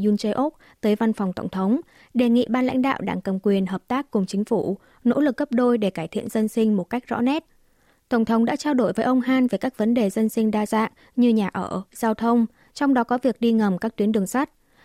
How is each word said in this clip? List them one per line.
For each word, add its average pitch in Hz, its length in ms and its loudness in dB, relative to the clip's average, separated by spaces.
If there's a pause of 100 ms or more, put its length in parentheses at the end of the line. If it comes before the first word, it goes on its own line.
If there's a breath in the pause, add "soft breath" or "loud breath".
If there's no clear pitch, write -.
Yoon 214 100 2
Jae-ok 240 340 -2 (320 soft breath)
tới 208 140 2
Văn 220 180 0
phòng 190 200 -4
Tổng - 160 -8
thống, 190 320 0 (320 soft breath)
đề 240 160 2
nghị 240 200 4
ban 254 160 0
lãnh 254 160 0
đạo 269 200 -2
Đảng 190 200 -4
cầm 190 180 -4
quyền 196 260 2
hợp 190 220 -6
tác 262 240 -4
cùng 196 140 0
chính 202 200 -2
phủ, 196 320 -2 (260 soft breath)
nỗ 247 180 2
lực 294 160 0
gấp 294 140 -4
đôi 240 260 2
để 208 120 0
cải 160 180 -6
thiện - 220 -8
dân 220 180 0
sinh 220 300 2
một 180 120 -4
cách 247 180 -6
rõ - 140 -2
nét. 277 240 0 (640)
Tổng 226 160 2
thống 226 200 2
đã 269 100 -2
trao 294 180 -2
đổi 226 200 2
với - 120 -2
ông 254 160 2
Han 254 260 2
về 196 100 -2
các - 200 -6
vấn 220 160 0
đề 226 160 2
dân 220 200 0
sinh 220 220 0
đa 214 140 -2
dạng 214 260 -2 (240 soft breath)
như 240 140 4
nhà 220 180 2
ở, 185 340 -6 (120)
giao 220 200 -2
thông, 233 320 2 (280 soft breath)
trong 277 200 0
đó 247 100 2
có 247 200 -2
việc 240 180 0
đi 233 100 2
ngầm 208 260 2
các 226 180 -6
tuyến 214 160 0
đường 208 160 0
sắt. 277 220 -2 (360 soft breath)